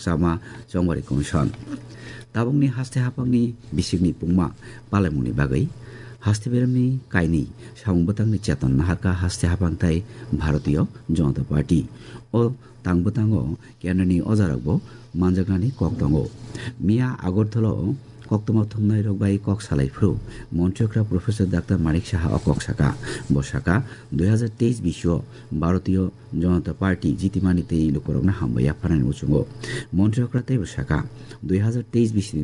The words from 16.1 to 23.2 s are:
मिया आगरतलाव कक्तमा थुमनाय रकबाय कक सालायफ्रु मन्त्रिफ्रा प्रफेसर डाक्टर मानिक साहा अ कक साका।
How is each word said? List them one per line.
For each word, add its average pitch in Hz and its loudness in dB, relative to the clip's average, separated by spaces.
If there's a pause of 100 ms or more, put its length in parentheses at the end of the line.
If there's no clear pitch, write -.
मिया 120 4 (200)
आगरतलाव 107 0 (440)
कक्तमा 107 0
थुमनाय 107 2
रकबाय 98 2 (100)
कक 98 2
सालायफ्रु - 2 (480)
मन्त्रिफ्रा 98 2 (100)
प्रफेसर 95 0
डाक्टर 90 2
मानिक 80 2
साहा 80 0
अ - 2
कक 67 2
साका। 73 2 (420)